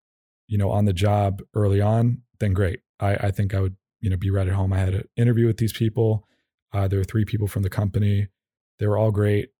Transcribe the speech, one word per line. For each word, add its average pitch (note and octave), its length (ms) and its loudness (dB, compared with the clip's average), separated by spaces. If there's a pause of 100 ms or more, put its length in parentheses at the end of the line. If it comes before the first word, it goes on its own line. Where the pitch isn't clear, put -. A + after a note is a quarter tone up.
(480)
you G#2+ 120 -4
know, G2 100 0
on G#2 160 2
the G2 80 2
job G2+ 480 0 (140)
early G2+ 260 2
on, A#2 400 2 (180)
then G#2 140 0
great. F#2 280 -2 (180)
I, G2+ 160 0
I G2+ 160 -2
think G2+ 240 -2
I G2 60 -2
would, F#2+ 140 -2 (260)
you - 80 -2
know, F#2 80 0
be F#2+ 120 -2
right F#2+ 180 0
at F#2 60 0
home. F#2+ 200 0
I F#2 60 0
had F#2+ 140 0
an G2 220 -6
interview A#2 320 2
with A2 100 0
these A2 160 0
people. A2 540 0 (460)
Uh, G2 160 0
there G2 100 0
were F#2 60 0
three G#2+ 200 0
people G#2 220 -2
from G2+ 160 -4
the F#2+ 60 -2
company. G#2 580 0 (500)
They G#2+ 80 -4
were G#2 120 0
all A2 140 2
great. G#2 480 0